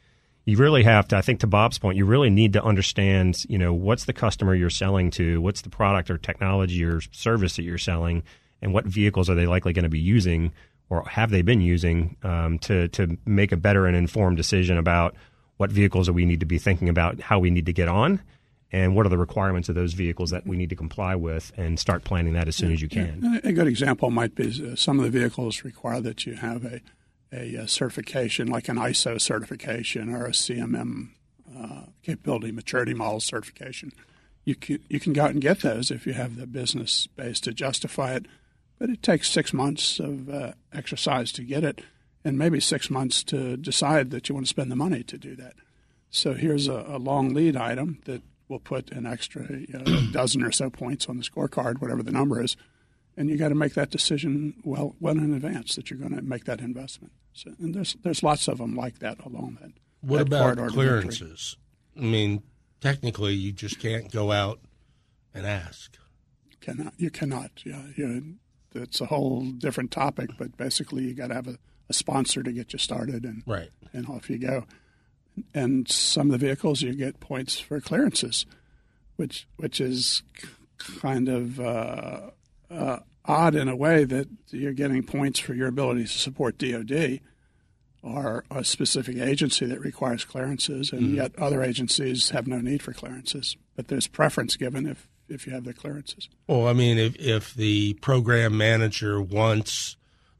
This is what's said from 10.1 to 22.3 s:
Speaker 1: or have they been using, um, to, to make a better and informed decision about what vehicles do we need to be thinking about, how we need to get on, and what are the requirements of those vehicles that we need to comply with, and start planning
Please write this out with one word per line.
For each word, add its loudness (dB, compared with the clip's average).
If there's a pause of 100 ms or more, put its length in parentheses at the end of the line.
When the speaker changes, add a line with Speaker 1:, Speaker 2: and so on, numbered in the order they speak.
Speaker 1:
or 0
have 0
they 6
been 6
using, 4
um, 0
to, 2
to 0
make 4
a 4
better 6
and 6
informed 4
decision 4
about 4 (420)
what 0
vehicles 6
do 4
we 4
need 4
to 0
be 2
thinking 4
about, 4
how 4
we 6
need 4
to 0
get 2
on, 4 (500)
and 4
what 6
are 4
the 4
requirements 0
of -2
those 0
vehicles -2
that -4
we -4
need -2
to -4
comply -4
with, -4
and -2
start 0
planning 0